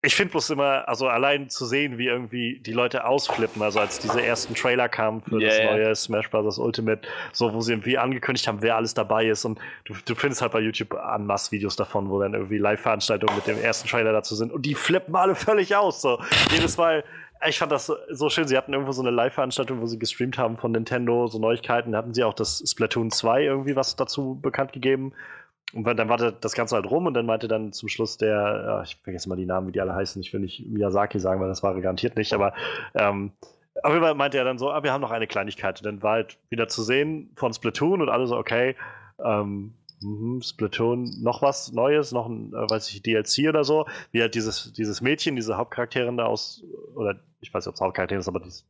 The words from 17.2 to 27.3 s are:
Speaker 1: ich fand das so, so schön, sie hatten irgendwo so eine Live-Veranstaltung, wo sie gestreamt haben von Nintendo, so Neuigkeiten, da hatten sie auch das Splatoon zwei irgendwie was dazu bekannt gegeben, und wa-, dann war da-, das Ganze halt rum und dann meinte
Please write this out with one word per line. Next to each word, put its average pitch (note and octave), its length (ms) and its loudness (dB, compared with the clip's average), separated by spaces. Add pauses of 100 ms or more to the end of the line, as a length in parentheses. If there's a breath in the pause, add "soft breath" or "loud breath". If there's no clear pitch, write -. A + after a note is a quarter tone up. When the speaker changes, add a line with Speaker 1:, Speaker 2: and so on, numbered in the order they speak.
Speaker 1:
ich D#3 100 0
fand D3+ 140 0
das C#3 160 -2
so, D3+ 80 0 (160)
so C#3+ 180 0
schön, D#3+ 180 0
sie C3 100 4
hatten C3+ 160 0
irgendwo C#3 180 0
so C3 100 -4
eine B2+ 80 2
Live-Veranstaltung, B2 720 0
wo A#2 60 -2
sie A#2 100 -4
gestreamt B2 400 -4
haben A2+ 200 0
von A#2 140 -2
Nintendo, A#2+ 540 2
so A2 140 -4
Neuigkeiten, A#2 540 0
da G#2 40 2
hatten A#2 160 -4
sie B2 100 4
auch A2 120 2
das - 340 -2
Splatoon A2+ 400 0
zwei A#2 320 2
irgendwie C#3 340 0
was C3+ 200 0
dazu C3+ 440 -4
bekannt C3+ 320 -2
gegeben, C3+ 420 0 (600 loud breath)
und A2 120 -4
wa-, A#2+ 80 2
dann A2 160 2
war A#2+ 80 4
da-, A#2 140 4
das - 220 -4
Ganze A#2+ 220 0
halt G2+ 140 0
rum E3 160 2
und D#3 80 0
dann A#2 120 2
meinte A2+ 220 0